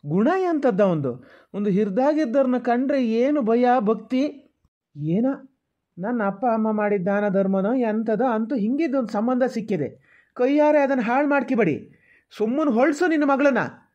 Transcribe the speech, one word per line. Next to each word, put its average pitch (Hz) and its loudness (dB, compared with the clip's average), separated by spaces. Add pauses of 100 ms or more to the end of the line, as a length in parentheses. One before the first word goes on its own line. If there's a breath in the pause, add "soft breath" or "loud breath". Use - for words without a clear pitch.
ಗುಣ 185 0 (140)
ಎಂಥದ್ದ 277 0
ಒಂದು, 156 0 (420 loud breath)
ಒಂದು 208 -4
ಹಿರ್ದಾಗಿದ್ದವ್ರನ್ನ 254 0
ಕಂಡ್ರೆ 254 0 (140)
ಏನು 269 2
ಭಯ 233 2 (140)
ಭಕ್ತಿ. 226 -2 (760)
ಏನ 165 -2 (720)
ನನ್ನ 226 -4
ಅಪ್ಪ 196 -4
ಅಮ್ಮ 220 0
ಮಾಡಿದ 208 0
ದಾನ 202 0
ಧರ್ಮನೋ 190 0 (120)
ಎಂಥದೋ 220 0
ಅಂತೂ 226 -2
ಹಿಂಗಿದ್ದೊಂದು 254 -2
ಸಂಬಂಧ 247 0
ಸಿಕ್ಕಿದೆ. 214 -4 (480 soft breath)
ಕೈಯಾರೆ 294 4
ಅದನ್ನ 269 0
ಹಾಳ್ 262 0
ಮಾಡ್ಕಿಬೇಡಿ. 254 0 (580 soft breath)
ಸುಮ್ಮನ್ 262 0
ಹೊಳ್ಸು 302 2
ನಿನ್ನ 302 2
ಮಗಳನ್ನ. 269 2 (320)